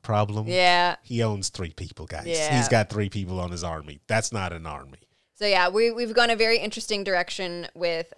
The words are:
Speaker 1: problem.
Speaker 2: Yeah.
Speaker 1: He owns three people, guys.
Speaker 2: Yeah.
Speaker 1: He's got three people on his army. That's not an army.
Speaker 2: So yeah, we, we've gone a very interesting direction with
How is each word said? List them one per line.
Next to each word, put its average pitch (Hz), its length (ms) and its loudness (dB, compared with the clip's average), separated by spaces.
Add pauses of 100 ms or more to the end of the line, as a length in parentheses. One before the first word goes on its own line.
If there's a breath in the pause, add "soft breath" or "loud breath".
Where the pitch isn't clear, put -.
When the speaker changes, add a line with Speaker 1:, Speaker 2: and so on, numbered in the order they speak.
Speaker 1:
problem. 107 460 0
Speaker 2:
Yeah. 175 540 4
Speaker 1:
He 117 200 -2
owns 104 260 -2
three 87 240 -8
people, 80 340 -14
guys. 78 200 -10
Speaker 2:
Yeah. 156 300 0
Speaker 1:
He's - 120 2
got 110 220 4
three 104 180 -2
people 92 300 -6
on 90 140 -4
his 85 100 -8
army. 76 460 -8
That's 110 240 0
not 95 200 -2
an 82 140 -10
army. 78 320 -12 (380)
Speaker 2:
So 208 100 -4
yeah, 185 220 4
we, 220 240 2
we've 226 200 -4
gone 233 180 6
a 226 60 2
very 226 220 4
interesting 214 460 -4
direction 180 680 -2
with 165 440 -2